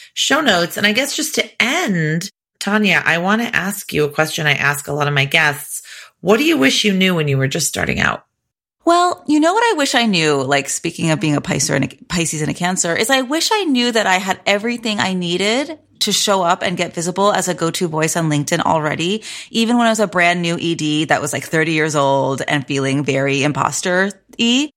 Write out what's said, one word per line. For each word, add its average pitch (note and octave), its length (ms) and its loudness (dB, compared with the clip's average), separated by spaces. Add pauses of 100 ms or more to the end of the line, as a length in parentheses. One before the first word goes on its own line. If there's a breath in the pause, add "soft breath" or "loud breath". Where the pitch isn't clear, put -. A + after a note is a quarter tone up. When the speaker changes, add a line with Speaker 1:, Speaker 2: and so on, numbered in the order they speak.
(140)
Speaker 1:
show - 260 2
notes. F3+ 360 2
And G3+ 100 0
I G#3 60 2
guess C4 240 -2
just - 200 -4
to - 260 -2
end, F#3+ 680 0 (300)
Tanya, G3+ 440 2
I D#3+ 140 2
want G3+ 240 0
to - 140 -2
ask G3 360 -6
you D#3 120 0
a C#3+ 60 -2
question D#3 360 -2
I D3 80 4
ask C#3+ 320 -2
a D3+ 60 -6
lot C#3+ 160 -2
of C#3+ 60 0
my C#3 100 2
guests. D3 580 -2 (380 loud breath)
What G3+ 180 4
do C#4+ 60 2
you D#4+ 140 4
wish C4 260 2
you G#3 80 2
knew F#3 220 2
when D#3 140 0
you C#3 100 2
were C3+ 80 2
just D3+ 220 -2
starting - 320 -2
out? - 240 0 (600)
Speaker 2:
Well, F4 440 2
you D4+ 100 4
know D#4+ 160 4
what A4+ 80 2
I A4+ 140 2
wish C#4 180 0
I A#3 120 2
knew, D#3 360 2
like, C#3 260 0
speaking - 420 -4
of - 100 0
being D3+ 160 2
a - 40 0
Pisces - 300 -2
and C#3 220 0
a, - 160 -20
Pisces E3 320 -4
and D3+ 100 -2
a - 40 -6
Cancer, F3+ 420 -2
is - 140 -2
I C4+ 120 2
wish D4 300 -2
I G#4+ 100 0
knew B3 300 0
that G#3+ 160 0
I F#3 80 4
had F#3+ 300 -4
everything G#3+ 520 -2
I F#3+ 160 -2
needed G3+ 640 -2 (220)
to G#3 120 -2
show F#3+ 300 2
up F3+ 200 2
and F3+ 140 -2
get E3+ 180 -4
visible F3+ 380 0
as F#3 140 0
a F3+ 80 -2
go-to E3 320 -2
voice D#3 300 -2
on E3 120 0
LinkedIn D3 320 0
already, D#3+ 600 0 (280 loud breath)
even A3+ 260 2
when A#3+ 100 2
I A3+ 40 2
was A3 100 0
a G#3 80 2
brand F3 340 2
new E3+ 160 0
E E3+ 160 -2
D D3+ 300 0
that D3+ 160 0
was, C#3+ 120 -4
like, C3 120 -4
thirty D#3+ 280 0
years D#3 220 0
old C3+ 540 2
and C#3 180 -2
feeling C3+ 380 0
very C#3 400 0
imposter-y. G3 1300 0